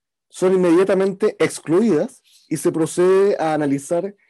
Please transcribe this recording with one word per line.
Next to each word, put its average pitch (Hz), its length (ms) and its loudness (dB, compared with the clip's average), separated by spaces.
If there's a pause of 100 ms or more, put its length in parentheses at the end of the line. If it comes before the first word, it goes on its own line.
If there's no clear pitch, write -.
(300)
son 185 240 0
inmediatamente 190 840 2
excluidas 170 840 -2 (260)
y 160 80 -6
se 165 160 -2
procede 185 680 0
a 160 140 -2
analizar 151 640 -4 (140)